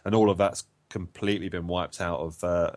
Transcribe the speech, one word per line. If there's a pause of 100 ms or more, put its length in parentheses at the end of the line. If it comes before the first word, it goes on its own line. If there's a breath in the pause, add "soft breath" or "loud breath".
and
all
of
that's (240)
completely
been
wiped
out
of,
uh,